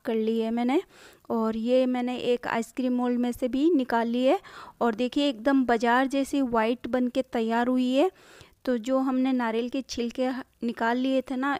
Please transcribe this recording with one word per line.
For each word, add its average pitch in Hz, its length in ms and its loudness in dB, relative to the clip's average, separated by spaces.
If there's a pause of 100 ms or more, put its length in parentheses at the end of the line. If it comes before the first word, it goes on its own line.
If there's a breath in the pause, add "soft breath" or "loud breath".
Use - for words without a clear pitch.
कर 226 100 -2
लिए 226 360 0
मैंने। 240 300 2 (480 loud breath)
और 220 280 0
ये 247 280 2
मैंने 247 320 -2
एक - 300 -2
आइसक्रीम 247 460 -2
मोल्ड 247 260 0
में 247 120 0
से 254 160 -4
भी 269 240 2
निकाल 240 360 2
ली 240 180 0
है। 320 140 4 (420 loud breath)
और 233 140 2
देखिए, 247 340 0
एकदम 262 360 2
बाजार 240 420 2
जैसी 277 360 0
वाइट 233 440 0
बन 254 220 0
के 262 140 -2
तैयार 233 440 0
हुई 254 260 2
है। 320 180 4 (540 loud breath)
तो 247 140 0
जो 262 200 -2
हमने 262 340 0
नारियल 240 360 -2
के 269 120 -4
छिलके 240 440 -4
ह-, 254 180 -4 (200)
निकाल 233 340 -2
लिए 262 240 0
थे 254 140 -8
ना, 269 240 -2